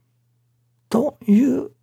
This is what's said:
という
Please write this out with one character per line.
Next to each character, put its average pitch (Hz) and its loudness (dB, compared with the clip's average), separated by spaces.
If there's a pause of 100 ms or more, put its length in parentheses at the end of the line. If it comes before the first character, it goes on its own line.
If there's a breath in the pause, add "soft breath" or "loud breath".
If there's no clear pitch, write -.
(880)
と 247 -2
い 208 4
う 262 -4 (120)